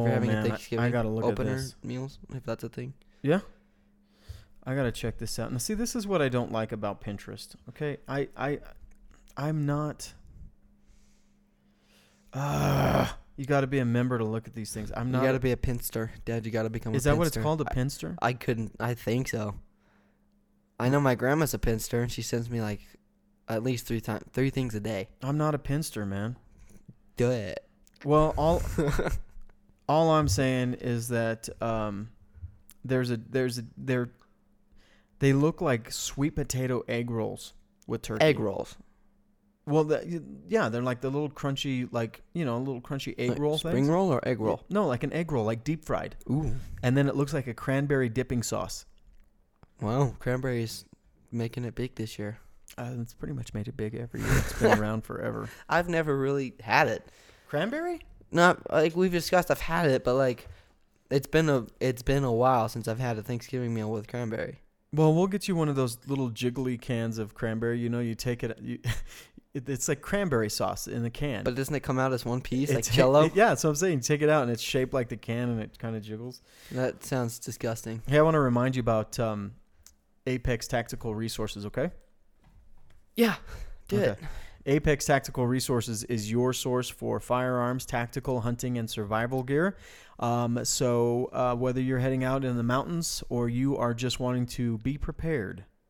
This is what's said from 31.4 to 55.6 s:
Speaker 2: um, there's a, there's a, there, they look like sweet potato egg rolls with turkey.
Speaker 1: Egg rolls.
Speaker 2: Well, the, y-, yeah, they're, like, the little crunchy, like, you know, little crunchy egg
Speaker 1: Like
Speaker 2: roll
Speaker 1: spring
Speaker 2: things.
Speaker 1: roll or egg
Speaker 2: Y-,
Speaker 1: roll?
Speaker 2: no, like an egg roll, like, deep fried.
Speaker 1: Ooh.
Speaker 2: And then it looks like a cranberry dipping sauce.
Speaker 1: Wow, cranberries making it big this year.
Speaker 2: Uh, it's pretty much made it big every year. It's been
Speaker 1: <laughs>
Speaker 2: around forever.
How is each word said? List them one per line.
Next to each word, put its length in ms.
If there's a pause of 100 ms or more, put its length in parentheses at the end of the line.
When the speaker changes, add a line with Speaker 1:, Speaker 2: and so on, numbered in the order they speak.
Speaker 2:
um, 480 (760)
there's 260
a, 60
there's 420
a, 60 (120)
there, 340 (1080)
they 140
look 280
like 300
sweet 460
potato 500
egg 240
rolls 440 (340)
with 140
turkey. 220
Speaker 1:
Egg 140
rolls. 380 (880)
Speaker 2:
Well, 160
the, 140 (120)
y-, 120 (280)
yeah, 200
they're, 120
like, 200
the 100
little 180
crunchy, 640
like, 320 (120)
you 100
know, 140
little 220
crunchy 380
egg 120
Speaker 1:
Like 100
Speaker 2:
roll 180
Speaker 1:
spring 160
Speaker 2:
things. 140
Speaker 1:
roll 240
or 140
egg 120
Speaker 2:
Y-, 80
Speaker 1:
roll? 140 (100)
Speaker 2:
no, 160
like 160
an 100
egg 200
roll, 120
like, 200
deep 200
fried. 300 (160)
Speaker 1:
Ooh. 240 (300)
Speaker 2:
And 120
then 120
it 80
looks 180
like 140
a 60
cranberry 540
dipping 360
sauce. 400 (960)
Speaker 1:
Wow, 380
cranberries 640 (460)
making 340
it 120
big 180
this 240
year. 200 (380)
Speaker 2:
Uh, 240
it's 140
pretty 200
much 200
made 140
it 80
big 180
every 260
year. 80 (100)
It's 220
been 180
Speaker 1:
<laughs> 20
Speaker 2:
around 240
forever. 440 (200)